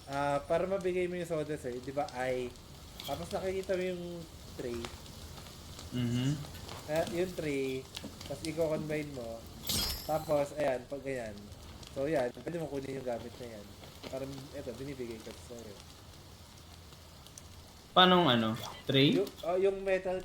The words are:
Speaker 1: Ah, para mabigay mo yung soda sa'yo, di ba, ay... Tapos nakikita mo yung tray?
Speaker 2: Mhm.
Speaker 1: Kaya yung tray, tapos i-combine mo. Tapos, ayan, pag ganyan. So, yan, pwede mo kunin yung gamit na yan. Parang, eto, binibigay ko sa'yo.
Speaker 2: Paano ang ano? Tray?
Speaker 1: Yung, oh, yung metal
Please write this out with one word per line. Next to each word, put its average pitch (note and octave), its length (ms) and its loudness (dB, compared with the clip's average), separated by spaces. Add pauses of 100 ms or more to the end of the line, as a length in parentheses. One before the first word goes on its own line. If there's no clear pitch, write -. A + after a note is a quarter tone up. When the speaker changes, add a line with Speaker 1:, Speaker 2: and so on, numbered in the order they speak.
Speaker 1:
Ah, C#3+ 380 2
para E3+ 240 4
mabigay F3+ 400 2
mo F3+ 80 -2
yung E3+ 160 -2
soda D3+ 240 0
sa'yo, B2+ 260 -4
di C3+ 140 -6
ba, C#3+ 80 4 (100)
ay... B2+ 380 2 (560)
Tapos D#3 240 -4
nakikita F#3+ 480 0
mo F3+ 80 2
yung F3+ 160 -2 (560)
tray? B2 160 -2 (1200)
Speaker 2:
Mhm. B2 420 2 (500)
Speaker 1:
Kaya D#3+ 300 2
yung F3+ 180 2
tray, C3+ 540 0 (400)
tapos C#3+ 160 -6
i-combine D#3 720 0
mo. A2+ 240 -6 (640)
Tapos, D3 560 2
ayan, C3 260 2
pag C#3+ 160 -8
ganyan. B2 360 -4 (540)
So, C#3 200 0
yan, B2+ 260 4
pwede D#3+ 220 -4
mo D#3+ 80 -2
kunin C3+ 320 -4
yung B2 80 -6
gamit A#2 260 -2
na B2 160 -10
yan. G#2 180 -10 (380)
Parang, C3 220 -6 (240)
eto, C#3 240 -6
binibigay B2+ 420 -6
ko A2 140 -12 (160)
sa'yo. A2 300 -10 (2250)
Speaker 2:
Paano F3+ 340 10
ang - 60 8
ano? A2+ 180 6 (320)
Tray? C#3 320 8
Speaker 1:
Yung, - 160 4 (140)
oh, F3 120 2
yung G3 240 6
metal F#3 440 2